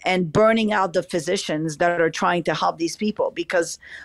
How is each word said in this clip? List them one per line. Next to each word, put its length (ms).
and 260
burning 400
out 220
the 80
physicians 760
that 220
are 120
trying 320
to 100
help 240
these 180
people. 360
Because 480